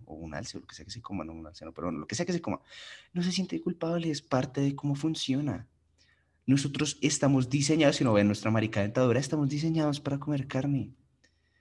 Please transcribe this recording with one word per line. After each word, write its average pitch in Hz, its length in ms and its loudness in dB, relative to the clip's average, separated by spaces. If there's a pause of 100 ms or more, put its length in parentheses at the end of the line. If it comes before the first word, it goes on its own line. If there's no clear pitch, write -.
o 76 100 -14
un 80 180 -12
alce 85 240 -10
o - 40 -12
lo - 60 -20
que - 80 -20
sea 78 100 -18
que 98 60 -16
se 113 100 -14
coma, 95 240 -8
no 80 80 -12
un 82 120 -14
alce, 78 200 -18
no, 80 80 -14
pero 82 140 -6
bueno, 80 120 -4
lo 76 80 -10
que 107 80 -6
sea 170 100 -4
que 185 60 -4
se 170 100 -2
coma. - 200 -6 (520)
No 175 100 -2
se 180 100 -2
siente 175 280 -4
culpable, 165 480 -2
es 147 120 -4
parte 135 400 -2
de 139 140 2
cómo 143 200 -2
funciona. 143 720 -2 (800)
Nosotros 139 560 2
estamos 135 480 4
diseñados, 147 480 4
si 160 80 0
uno 117 80 4
ve 101 100 8
nuestra 104 280 2
marica 110 300 2
dentadura, 117 380 4
estamos 147 300 0
diseñados 151 500 0
para 139 200 -4
comer 143 280 -2
carne. 131 460 -2 (680)